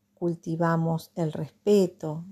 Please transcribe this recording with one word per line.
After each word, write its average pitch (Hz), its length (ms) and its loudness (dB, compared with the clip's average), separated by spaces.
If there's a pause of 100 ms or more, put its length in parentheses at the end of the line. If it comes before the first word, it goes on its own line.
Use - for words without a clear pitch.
(120)
cultivamos 165 1000 -2
el 160 180 -2
respeto, 175 1000 0